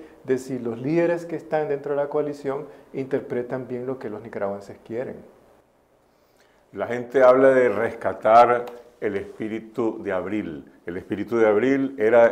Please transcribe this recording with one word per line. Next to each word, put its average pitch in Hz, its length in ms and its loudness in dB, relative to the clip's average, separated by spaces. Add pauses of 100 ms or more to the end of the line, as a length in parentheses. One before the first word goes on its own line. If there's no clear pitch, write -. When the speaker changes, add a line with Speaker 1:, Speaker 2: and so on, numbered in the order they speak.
(240)
Speaker 1:
de 131 140 0
si 131 200 -8
los 117 220 -8
líderes 170 460 0
que 160 100 -8
están 151 320 -4
dentro 143 260 -4
de 139 60 0
la 143 80 -2
coalición 143 560 -6 (300)
interpretan 131 760 -6
bien 123 160 -8
lo 131 140 -8
que 127 100 -12
los 104 140 -10
nicaragüenses 101 640 -8
quieren. 120 300 -8 (1600)
Speaker 2:
La 98 140 -4
gente 123 360 0
habla 131 280 8
de 127 180 4
rescatar 113 960 4 (380)
el 104 140 -4
espíritu 110 840 -6
de 98 100 -4
abril. 90 520 -6 (220)
El 87 100 -10
espíritu 101 400 -6
de 113 100 4
abril 131 520 2
era 117 340 6